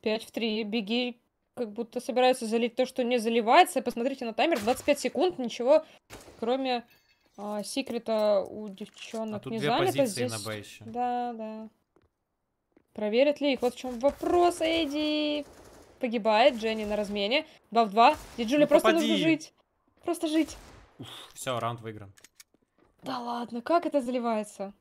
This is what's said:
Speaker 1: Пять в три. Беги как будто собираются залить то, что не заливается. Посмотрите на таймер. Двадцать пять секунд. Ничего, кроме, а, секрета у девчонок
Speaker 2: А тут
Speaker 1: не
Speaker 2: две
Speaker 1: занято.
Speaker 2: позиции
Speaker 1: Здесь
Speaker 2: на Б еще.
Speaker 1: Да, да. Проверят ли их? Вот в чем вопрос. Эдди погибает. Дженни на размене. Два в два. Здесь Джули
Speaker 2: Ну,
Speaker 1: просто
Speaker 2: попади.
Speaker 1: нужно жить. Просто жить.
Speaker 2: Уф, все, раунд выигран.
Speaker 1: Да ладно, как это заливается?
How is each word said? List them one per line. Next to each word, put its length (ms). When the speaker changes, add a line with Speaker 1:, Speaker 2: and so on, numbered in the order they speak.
Speaker 1:
Пять 220
в 80
три. 320
Беги 560
как 180
будто 260
собираются 460
залить 320
то, 80
что 180
не 140
заливается. 640
Посмотрите 420
на 100
таймер. 280
Двадцать 240
пять 140
секунд. 400
Ничего, 440
кроме, 460
а, 280
секрета 840
у 220
девчонок 680
Speaker 2:
А 20
тут 140
Speaker 1:
не 60
Speaker 2:
две 100
Speaker 1:
занято. 180
Speaker 2:
позиции 400
Speaker 1:
Здесь 40
Speaker 2:
на 80
Б 100
еще. 260
Speaker 1:
Да, 480
да. 360
Проверят 480
ли 120
их? 80
Вот 120
в 40
чем 220
вопрос. 640
Эдди 840
погибает. 560
Дженни 300
на 100
размене. 500
Два 140
в 60
два. 240
Здесь 120
Джули 160
Speaker 2:
Ну, 40
Speaker 1:
просто 220
Speaker 2:
попади. 220
Speaker 1:
нужно 60
жить. 260
Просто 240
жить. 280
Speaker 2:
Уф, 100
все, 260
раунд 220
выигран. 320
Speaker 1:
Да 160
ладно, 420
как 240
это 160
заливается? 800